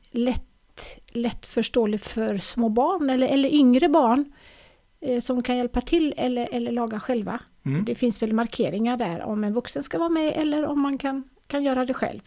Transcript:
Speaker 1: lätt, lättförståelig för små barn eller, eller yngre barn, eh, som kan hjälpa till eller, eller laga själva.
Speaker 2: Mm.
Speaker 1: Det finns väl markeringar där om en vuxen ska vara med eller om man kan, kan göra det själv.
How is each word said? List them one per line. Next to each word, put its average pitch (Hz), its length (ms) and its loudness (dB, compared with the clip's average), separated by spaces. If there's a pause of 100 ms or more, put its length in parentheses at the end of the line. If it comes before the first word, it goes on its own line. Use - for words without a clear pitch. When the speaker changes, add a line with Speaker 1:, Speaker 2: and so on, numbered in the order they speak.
(100)
Speaker 1:
lätt, - 680 -4 (320)
lättförståelig 226 880 -2
för 220 380 -4
små 233 300 -2
barn 277 420 2
eller, 262 180 2
eller 269 200 2
yngre 277 400 6
barn, 285 440 4 (680)
eh, 247 220 -2
som 247 200 -2
kan 247 140 0
hjälpa 247 240 0
till 311 360 2
eller, 247 360 -2
eller 240 200 -2
laga 233 280 -2
själva. 220 400 -4 (240)
Speaker 2:
Mm. 147 200 0
Speaker 1:
Det 233 100 -2
finns 233 280 0
väl 220 100 0
markeringar 226 640 0
där 190 260 -4
om 214 220 -4
en 208 100 0
vuxen 240 280 -4
ska - 160 -6
vara 339 100 0
med 320 280 0
eller 302 300 0
om 285 140 -2
man 277 180 0
kan, 269 240 -4 (240)
kan 285 180 -2
göra 254 200 2
det 254 100 -2
själv. 214 320 -4